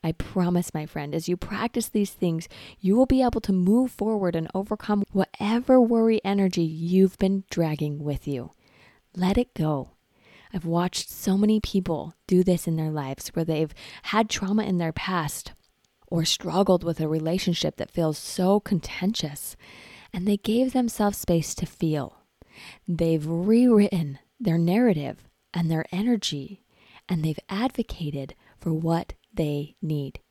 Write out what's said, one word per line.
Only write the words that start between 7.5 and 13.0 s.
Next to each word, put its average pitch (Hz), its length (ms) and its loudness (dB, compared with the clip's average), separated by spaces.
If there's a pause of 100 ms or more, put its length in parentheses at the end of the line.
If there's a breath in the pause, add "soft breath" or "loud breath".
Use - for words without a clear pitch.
with 147 280 -6
you. 135 240 -6 (600 soft breath)
Let 185 240 0
it 247 160 -2
go. 151 360 -2 (640 soft breath)
I've 175 120 -8
watched 170 440 -2
so - 280 0
many 214 220 4
people 180 540 -2 (140)
do 180 180 4
this 180 200 2
in 160 120 -2
their 156 140 -2
lives 139 380 -8